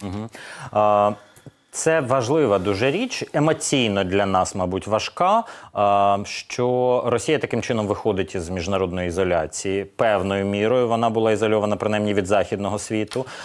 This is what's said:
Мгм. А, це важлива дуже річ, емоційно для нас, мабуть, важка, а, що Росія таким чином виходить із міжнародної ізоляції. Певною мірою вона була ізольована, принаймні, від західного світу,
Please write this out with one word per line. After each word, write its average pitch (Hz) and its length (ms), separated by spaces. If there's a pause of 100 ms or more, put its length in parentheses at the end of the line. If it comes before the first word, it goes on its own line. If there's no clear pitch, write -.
Мгм. 101 280 (420)
А, 104 400 (600)
це 160 300
важлива 127 580
дуже 101 320
річ, 240 320 (100)
емоційно 143 680
для 98 220
нас, 95 300
мабуть, 92 320
важка, 180 560 (300)
а, 101 520
що 123 800
Росія 123 340
таким 120 220
чином 110 260
виходить 98 480
із 85 140
міжнародної 92 580
ізоляції. 90 800
Певною 98 600
мірою 110 420
вона 117 220
була 110 220
ізольована, 107 440
принаймні, 104 380
від 98 140
західного 101 520
світу, 110 460 (200)